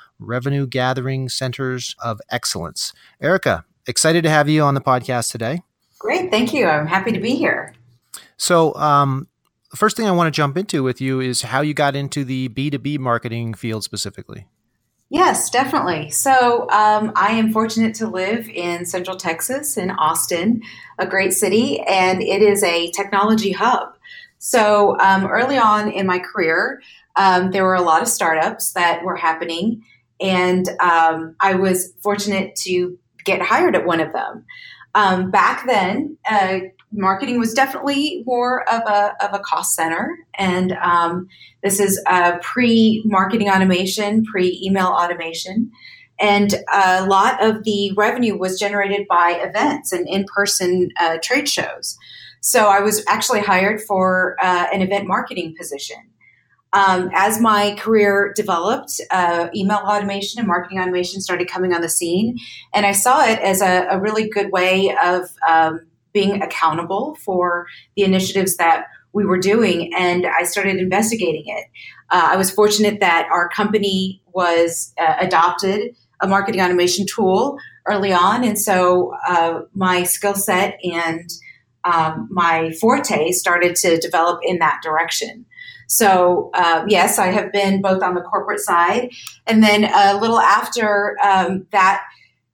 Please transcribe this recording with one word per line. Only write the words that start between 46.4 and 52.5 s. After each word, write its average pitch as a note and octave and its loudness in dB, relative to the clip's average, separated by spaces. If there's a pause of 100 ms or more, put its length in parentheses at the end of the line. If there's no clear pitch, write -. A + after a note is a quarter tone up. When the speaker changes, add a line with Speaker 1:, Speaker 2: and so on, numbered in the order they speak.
Speaker 2:
a F#3+ 2
lot G3 2
of G#3+ 0
the G3+ -2
revenue G#3+ 0
was F#3 -4
generated G3+ -2
by F3 2
events A3 -2
and F3 -4
in-person, F#3 -2
uh, E3 0
trade C#4+ -2
shows. - -6 (420)
So G#3+ 2